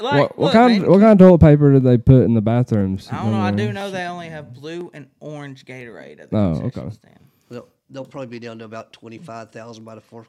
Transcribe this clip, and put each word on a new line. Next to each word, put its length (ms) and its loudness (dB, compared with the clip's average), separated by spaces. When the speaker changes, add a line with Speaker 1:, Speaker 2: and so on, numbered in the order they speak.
Speaker 1:
like, 0 -
Speaker 2:
What, 380 -2
what 0 -
Speaker 1:
look, 140 -2
Speaker 2:
kind? 300 4
Speaker 1:
man. 80 0
Speaker 2:
What 100 6
kind 120 6
of 60 4
toilet 200 8
paper 340 6
do 80 4
they 160 4
put 280 4
in 100 0
the 60 0
bathrooms? 720 -2
Speaker 1:
I 120 -10
don't 100 -4
know. 80 -4
I 80 -2
Speaker 2:
Mm-hmm. 80 -4
Speaker 1:
do 160 -4
know 180 -10
they 160 -10
only 220 -14
have 240 -18
blue 420 -16
and 140 -20
orange 440 -18
Gatorade 560 -20
at 100 -20
the 60 -6
Speaker 2:
Oh, 240 -2
Speaker 1:
concession 220 -10
Speaker 2:
okay. 120 -14
Speaker 1:
stand. 240 -20
Speaker 3:
They'll, 180 -18
they'll 140 -16
probably 240 -16
be 120 -16
down 180 -16
to 60 -20
about 280 -18
twenty-five 600 -20
thousand 320 -20
by 100 -20
the 60 -20
fourth 280 -20